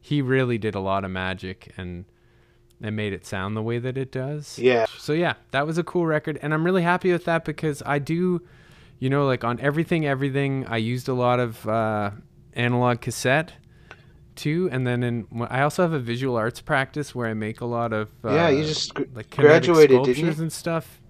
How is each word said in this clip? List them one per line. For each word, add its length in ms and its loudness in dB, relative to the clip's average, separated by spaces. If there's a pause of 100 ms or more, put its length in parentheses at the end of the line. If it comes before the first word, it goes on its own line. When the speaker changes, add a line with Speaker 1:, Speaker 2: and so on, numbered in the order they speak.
Speaker 1:
he 220 -2
really 360 0
did 180 -4
a 40 -4
lot 240 -2
of 60 -6
magic 640 -8
and, 280 -10 (760)
and 140 -6
made 180 -4
it 140 -10
sound 300 -6
the 60 -4
way 160 -4
that 180 -6
it 160 -8
does. 460 -8
Speaker 2:
Yeah. 260 4 (140)
Speaker 1:
So 160 -4
yeah, 200 0 (160)
that 160 0
was 120 -2
a 40 0
cool 240 0
record, 360 0
and 120 0
I'm 100 0
really 180 2
happy 280 2
with 140 0
that 200 0
because 400 -4
I 140 0
do, 440 0 (580)
you 100 -2
know, 160 2
like, 160 0
on 160 -2
Everything 480 0
Everything, 640 -2
I 80 -4
used 320 -2
a 60 0
lot 260 2
of, 260 -4
uh, 440 0 (420)
analog 480 0
cassette 540 -2 (840)
too, 340 -2
and 160 -2
then 160 0
in, 240 -2 (220)
I 140 -2
also 200 0
have 100 2
a 60 -2
visual 380 -2
arts 240 -2
practice 540 -2
where 140 -4
I 60 -4
make 260 -6
a 60 -6
lot 260 -2
of, 160 -2 (160)
uh, 80 -2
Speaker 2:
Yeah, 160 4
you 160 2
just 300 -6
gr-, 100 -6 (100)
Speaker 1:
like, 160 -14
kinetic 320 8
Speaker 2:
graduated, 280 8
didn't 180 8
you? 60 2
Speaker 1:
sculptures 260 -2
and 120 -4
stuff. 580 -6